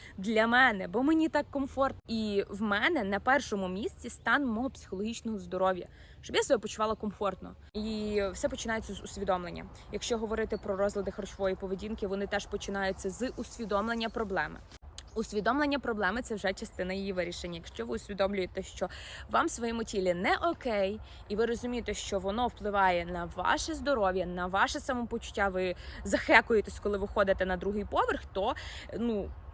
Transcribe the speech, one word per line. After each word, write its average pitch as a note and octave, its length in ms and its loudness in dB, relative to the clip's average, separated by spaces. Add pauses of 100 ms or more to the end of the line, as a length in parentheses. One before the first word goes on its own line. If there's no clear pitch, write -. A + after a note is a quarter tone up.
(160)
для A3 300 4
мене, A#3 420 6
бо G#3 140 2
мені D#4+ 260 6
так D4 220 2
комфортно. C4+ 580 0
І G#3+ 400 0
в G3+ 140 -6
мене A3+ 420 2
на G3 160 0
першому B3 480 2
місці A3 420 -6
стан C4 360 2
мого A#3 240 0
психологічного G#3+ 680 -6
здоров'я, F#3 500 0 (320)
щоб - 160 -6
я A4+ 60 6
себе C4+ 160 4
почувала G#3+ 360 -2
комфортно. F#3 600 -4 (200)
І G#3+ 480 -2 (100)
все C#4+ 160 0
починається A3+ 460 -4
з F#3+ 80 -8
усвідомлення. F3+ 640 -2 (260)
Якщо A3 260 -2
говорити A3 380 -2
про G3 200 -4
розлади G3+ 340 0
харчової F#3+ 440 -2
поведінки, G3 520 -4
вони G3 200 -2
теж G3+ 200 -2
починаються G3 640 -2
з A3 260 -4
усвідомлення A3+ 720 -2
проблеми. F#3 500 -2 (560)
Усвідомлення A#3 640 2
проблеми — G#3+ 440 0
це A3+ 120 -6
вже G3 180 0
частина F#3+ 420 -6
її G3 180 -2
вирішення. F3 440 -4
Якщо G#3+ 300 -10
ви A#3 80 -4
усвідомлюєте, G3 680 -2
що - 260 -6 (420)
вам B3 160 4
в E4 40 2
своєму A#3 340 -2
тілі F#3 300 2
не A#3 220 4
окей, G#3+ 640 0 (280)
і G#3 80 -2
ви A3+ 100 4
розумієте, A#3 480 -2
що - 240 -2
воно G3+ 280 0
впливає F#3+ 600 2
на F3 180 -4
ваше C4+ 500 0
здоров'я, G#3 520 2
на F3+ 200 -2
ваше A3 340 2
самопочуття, A#3 680 -2
ви F#3 260 0 (300)
захекуєтесь, A3+ 760 6
коли G3+ 180 0
ви G3+ 100 -2
ходите G3 380 4
на F#3 100 2
другий G3 280 -2
поверх, F4+ 360 2 (120)
то, G#3+ 220 0 (440)
ну, A3 320 0 (240)